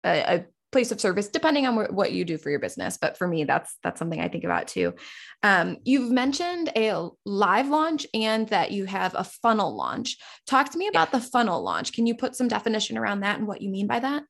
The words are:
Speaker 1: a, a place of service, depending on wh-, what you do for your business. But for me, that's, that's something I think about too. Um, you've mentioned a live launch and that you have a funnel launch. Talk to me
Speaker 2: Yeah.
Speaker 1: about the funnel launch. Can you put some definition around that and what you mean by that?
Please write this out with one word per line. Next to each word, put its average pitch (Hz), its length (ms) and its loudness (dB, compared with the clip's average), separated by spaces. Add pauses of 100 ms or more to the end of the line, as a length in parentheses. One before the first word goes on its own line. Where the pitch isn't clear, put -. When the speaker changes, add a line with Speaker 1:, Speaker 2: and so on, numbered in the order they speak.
Speaker 1:
a, 175 300 2
a 175 120 -2 (260)
place 247 180 2
of 214 80 -4
service, 202 300 0
depending 302 380 2
on 240 100 2
wh-, 220 160 0
what 190 200 2
you 180 120 0
do 165 140 -4
for 151 100 -8
your 143 100 0
business. - 380 -4
But - 220 -2
for 180 100 0
me, 160 160 0
that's, - 380 0
that's 175 160 -4
something 170 220 -4
I 170 80 -2
think 165 160 -6
about 175 240 0
too. 87 260 -2 (480)
Um, 180 420 4
you've 254 260 2
mentioned 311 640 0
a 202 360 0 (160)
live 202 420 2
launch 311 460 0
and 220 340 0
that 190 220 2
you 196 160 -4
have 185 280 -2
a - 80 -2
funnel 196 540 0
launch. - 400 -4 (300)
Talk 285 240 2
to 320 80 -6
me 381 80 0
Speaker 2:
Yeah. 427 40 0
Speaker 1:
about 330 220 4
the 254 80 2
funnel 220 420 0
launch. 87 300 -2
Can 226 140 0
you 233 80 2
put 247 200 -4
some 247 140 0
definition 220 480 0
around 202 240 0
that 202 180 0
and 214 80 -2
what 202 140 -6
you 180 80 -6
mean 196 180 -2
by 240 140 0
that? 285 300 -2